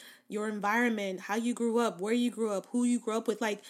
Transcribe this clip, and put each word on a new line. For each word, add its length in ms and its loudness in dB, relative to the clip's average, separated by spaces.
your 200 -4
environment, 720 0
how 140 -4
you 200 0
grew 240 0
up, 220 0
where 120 0
you 180 2
grew 220 -2
up, 180 -2
who 140 0
you 140 4
grew 180 -2
up 100 -2
with. 140 0
Like, 300 0